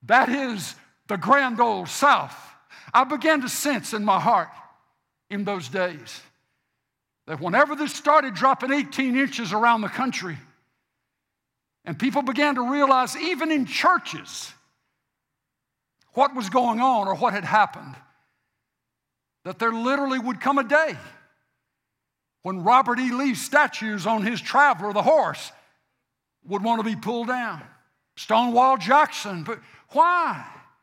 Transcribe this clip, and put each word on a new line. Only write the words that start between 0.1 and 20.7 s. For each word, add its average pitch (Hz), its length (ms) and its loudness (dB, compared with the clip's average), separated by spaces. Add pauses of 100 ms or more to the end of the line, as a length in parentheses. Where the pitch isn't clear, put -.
is 247 460 -6 (320)
the 208 100 -4
grand 240 420 2
old 214 300 0
South. 214 480 2 (560)
I 254 120 6
began 294 360 0
to 247 80 -6
sense 262 460 -4
in 208 100 -4
my 190 160 2
heart 185 300 2 (800)
in 202 140 -4
those 185 240 -4
days 156 520 -6 (1040)
that 151 140 -10
whenever 240 340 2
this 285 200 -6
started 294 400 2
dropping 262 380 0
eighteen 269 440 -2
inches 247 380 -2
around 226 260 2
the 202 80 -4
country, 185 480 -6 (1500)
and 156 120 -8
people 254 220 0
began 277 360 0
to 247 140 -4
realize, 269 460 2
even 320 340 -4
in 294 140 0
churches, - 880 -2 (1600)
what 277 220 2
was 220 160 -6
going 240 300 2
on 240 280 2
or 196 60 0
what 214 180 0
had 196 120 -4
happened, 160 500 0 (1500)
that - 140 -12
there 226 140 0
literally 262 460 -2
would 233 240 -6
come 277 160 0
a 269 60 0
day 285 300 2 (1500)